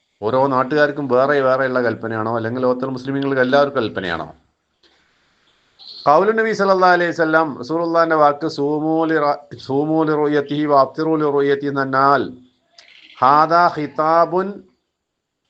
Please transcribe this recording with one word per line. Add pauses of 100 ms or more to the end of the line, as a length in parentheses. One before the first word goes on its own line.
(220)
ഓരോ
നാട്ടുകാർക്കും
വേറെ
വേറെയുള്ള
കൽപ്പനയാണോ,
അല്ലെങ്കിൽ
ലോകത്തുള്ള
മുസ്ലിമീങ്ങൾക്ക്
എല്ലാവർക്കും
കൽപ്പനയാണോ? (1700)
ഖൗലു
നബി
സല്ലല്ലാഹു
അലൈഹി
വസല്ലം,
റസൂലുള്ളാഹിന്റെ
വാക്ക്,
"സൂമു
ലി
റ-,
സൂമു
ലി
റുയത്തിഹി
വ
അഫ്തിറു
ലി
റുയത്തിഹി"
എന്ന്
പറഞ്ഞാൽ, (880)
ഹാദാ
ഖിതാബുൻ, (960)